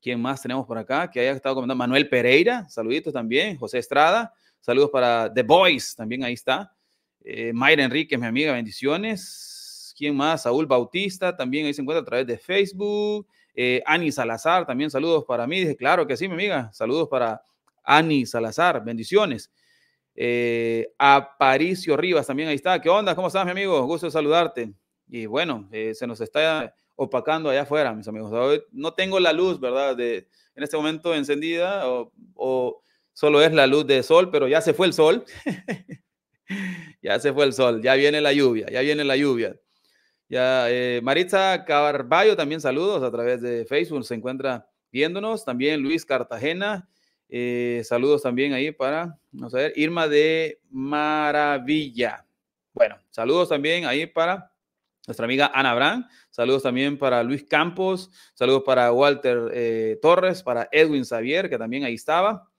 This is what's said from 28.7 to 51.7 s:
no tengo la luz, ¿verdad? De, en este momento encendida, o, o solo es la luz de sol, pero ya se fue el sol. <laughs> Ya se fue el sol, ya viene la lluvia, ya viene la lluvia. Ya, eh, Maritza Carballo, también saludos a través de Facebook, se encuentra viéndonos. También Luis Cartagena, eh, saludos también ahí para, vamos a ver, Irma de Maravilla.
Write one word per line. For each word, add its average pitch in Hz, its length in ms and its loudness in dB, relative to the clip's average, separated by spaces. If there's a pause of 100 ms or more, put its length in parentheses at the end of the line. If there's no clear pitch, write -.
no 156 240 -8
tengo 190 240 -2
la 170 140 4
luz, 170 280 0
¿verdad? 131 360 -2
De, 117 320 -4 (260)
en 131 80 -10
este 151 140 -6
momento 160 380 -2
encendida, 160 760 -2
o, 120 220 -6 (220)
o 127 480 -2 (300)
solo 151 300 4
es 160 100 6
la 147 140 6
luz 143 200 4
de 131 160 4
sol, 175 280 4
pero 139 160 2
ya 147 140 4
se 156 120 2
fue 185 140 2
el 165 80 2
sol. 160 300 4 (200)
<laughs> - 600 -10 (960)
Ya 104 200 -2
se 139 120 0
fue 143 120 4
el 135 80 2
sol, 120 280 2
ya 127 140 4
viene 147 260 4
la 147 120 2
lluvia, 127 360 2
ya 120 120 -2
viene 147 240 0
la 135 120 2
lluvia. 123 380 0 (760)
Ya, 127 400 2
eh, 123 320 0
Maritza 180 600 0
Carballo, 147 720 2
también 156 240 -4
saludos 147 420 -2
a 127 80 -2
través 120 320 -2
de 120 220 -4
Facebook, 147 400 -4
se 123 100 -6
encuentra 127 560 -6 (220)
viéndonos. 196 520 -2
También 139 380 -2
Luis 160 240 -4
Cartagena, 160 840 -4 (400)
eh, 120 560 -4
saludos 139 380 2
también 131 300 -2
ahí 135 180 -2
para, 151 480 -6 (140)
vamos 127 220 -14
a 127 40 0
ver, 151 160 0
Irma 160 320 0
de 156 540 2 (100)
Maravilla. 147 1500 -2 (480)